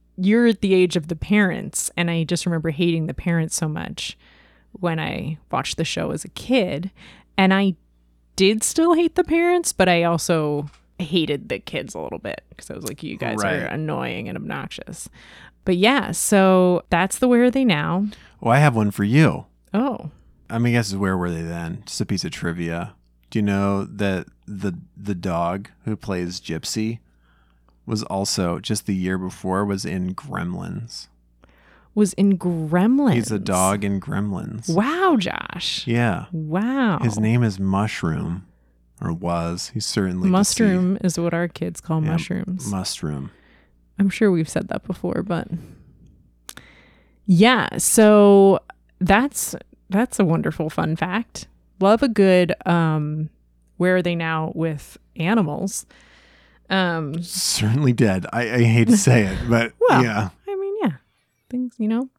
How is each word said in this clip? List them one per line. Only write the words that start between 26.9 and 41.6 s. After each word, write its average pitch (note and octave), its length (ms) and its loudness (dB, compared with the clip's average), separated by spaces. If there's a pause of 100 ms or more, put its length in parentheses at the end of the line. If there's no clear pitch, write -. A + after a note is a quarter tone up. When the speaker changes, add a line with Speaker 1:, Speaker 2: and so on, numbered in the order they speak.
Speaker 2:
was A2 180 -4
also, F#2+ 540 -4
just - 280 -6
the G2+ 80 -2
year F#2 240 -2
before, F#2 460 -4
was G2 200 -4
in F#2 300 -4
Gremlins? F2+ 920 -10 (880)
Speaker 1:
Was G#3 200 2
in G3 240 2
Gremlins? F3+ 760 2
Speaker 2:
He's A2 160 0
a G#2+ 80 0
dog G2 460 2
in G2+ 160 -2
Gremlins. G2+ 720 -4
Speaker 1:
Wow, D#4 440 2
Josh. - 680 -6
Speaker 2:
Yeah. A#2 460 0
Speaker 1:
Wow. F#3+ 680 -2
Speaker 2:
His G#2+ 160 0
name A2+ 240 2
is G2 180 0
Mushroom, F#2 840 -2 (540)
or F2 120 -4
was. F2 600 -4
He's A2 120 -6
certainly F#2 440 -2
Speaker 1:
Mushroom F#3+ 640 2
Speaker 2:
deceased. - 100 -4 (140)
Speaker 1:
is - 40 -2
what E3+ 120 -2
our E3+ 140 -2
kids E3+ 320 -10